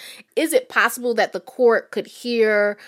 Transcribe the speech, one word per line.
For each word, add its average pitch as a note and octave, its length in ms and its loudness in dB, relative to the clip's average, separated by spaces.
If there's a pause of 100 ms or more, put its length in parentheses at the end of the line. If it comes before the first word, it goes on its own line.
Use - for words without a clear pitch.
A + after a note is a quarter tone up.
(360)
Is D#4 160 0
it - 160 0
possible A#3 460 -2
that G#3+ 180 0
the F#3 80 -8
court - 520 0
could - 160 -8
hear G#3+ 720 -2 (100)